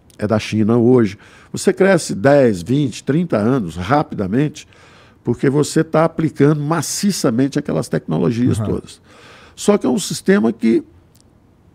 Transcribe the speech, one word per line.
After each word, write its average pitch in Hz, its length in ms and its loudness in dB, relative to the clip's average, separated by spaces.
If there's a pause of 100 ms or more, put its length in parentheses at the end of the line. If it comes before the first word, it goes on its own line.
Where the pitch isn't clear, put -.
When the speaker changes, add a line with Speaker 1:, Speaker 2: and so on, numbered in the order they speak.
(180)
Speaker 1:
é 104 100 -4
da 107 100 0
China 110 400 0
hoje. 117 400 4 (340)
Você - 200 -2
cresce 185 420 2
dez, 117 480 4
vinte, 123 420 -2
trinta 160 340 -2
anos 104 400 -2
rapidamente, 107 920 -2 (560)
porque 120 260 0
você 147 340 0
tá 156 200 0
aplicando 156 580 0
maciçamente 147 960 -2
aquelas 151 300 -4
tecnologias 123 720 -2
Speaker 2:
Uhum. 110 60 -4
Speaker 1:
todas. - 360 -8 (540)
Só 208 220 2
que 226 100 -2
é - 20 0
um 247 100 0
sistema 208 520 0
que, - 320 0 (920)